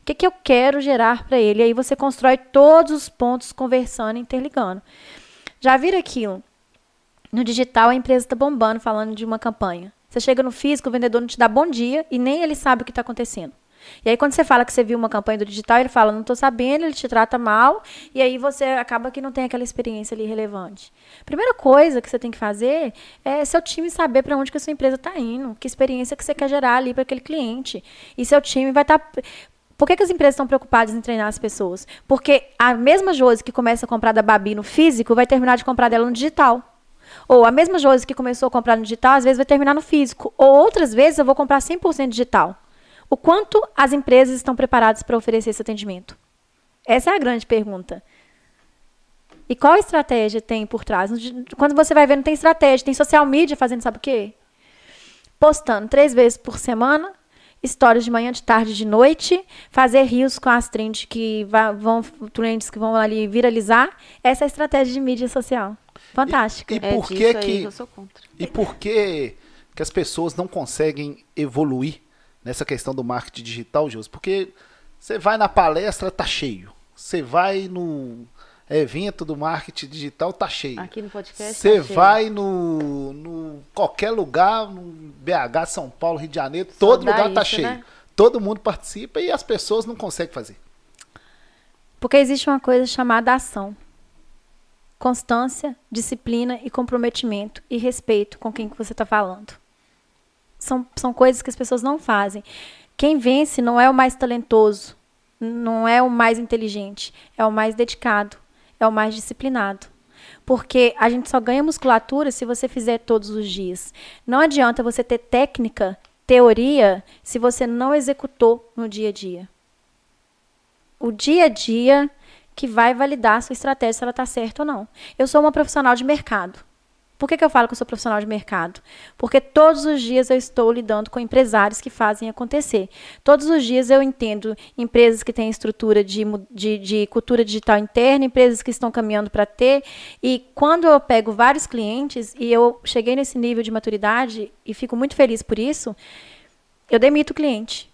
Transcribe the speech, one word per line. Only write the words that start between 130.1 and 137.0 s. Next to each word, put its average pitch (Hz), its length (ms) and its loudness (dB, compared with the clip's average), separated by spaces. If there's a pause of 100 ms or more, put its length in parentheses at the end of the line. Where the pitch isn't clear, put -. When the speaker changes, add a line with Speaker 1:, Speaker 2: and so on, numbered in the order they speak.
Speaker 1:
eu 262 60 4
estou 240 360 0
lidando 214 380 -4
com 247 100 -8
empresários 220 580 0
que - 120 -14
fazem 220 400 -4
acontecer. 233 580 -4 (340)
Todos 285 240 4
os 311 160 2
dias 247 280 0
eu 269 120 6
entendo 220 540 -6 (200)
empresas 233 460 4
que - 100 -8
têm 220 180 -4
estrutura 214 520 0
de 202 220 -4
mu-, 208 260 -8
de, 214 280 -6
de 202 300 -4